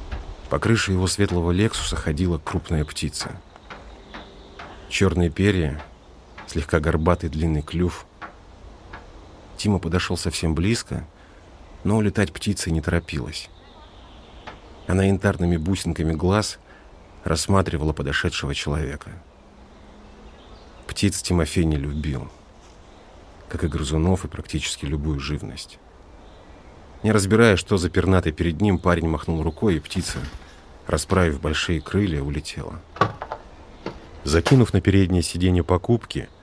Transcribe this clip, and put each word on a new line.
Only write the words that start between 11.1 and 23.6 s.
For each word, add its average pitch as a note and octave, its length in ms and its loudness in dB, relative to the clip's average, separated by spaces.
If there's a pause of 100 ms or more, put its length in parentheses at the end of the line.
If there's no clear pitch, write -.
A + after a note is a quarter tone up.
но G#2 140 2
улетать G#2 360 2
птица - 380 -4
не D#2+ 100 2
торопилась. D#2 680 -4 (1400)
Она F#2+ 180 4
янтарными F#2 520 2
бусинками E2 560 0
глаз F#2 460 0 (680)
рассматривала D#2+ 680 2
подошедшего C#2+ 640 -2
человека. C#2+ 560 -6 (1800)
Птиц - 360 -2
Тимофей E2+ 420 0
не D#2 120 2
любил, C#2+ 520 -4 (1200)
как - 160 -4